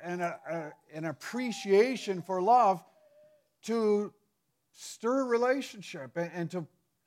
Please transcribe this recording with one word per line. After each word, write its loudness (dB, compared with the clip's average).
an, -6
a, -6
an -8
appreciation 0
for -2
love 4
to 2
stir -2
relationship -2
and, -2
and -4
to -6